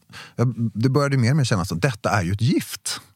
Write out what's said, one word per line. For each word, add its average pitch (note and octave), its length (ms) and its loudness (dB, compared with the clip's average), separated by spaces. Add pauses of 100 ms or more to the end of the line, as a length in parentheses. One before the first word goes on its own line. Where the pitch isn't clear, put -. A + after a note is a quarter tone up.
(360)
jag, A#2 380 0
det A#2 160 2
började C#3 280 2
mer A#2 140 4
och D#3+ 60 2
mer C#3+ 60 4
kännas F#2+ 260 0
som, E2+ 100 -4
detta B2 300 -2
är G2 140 2
ju F2 80 -2
ett G#2 100 -2
gift. - 600 -2 (140)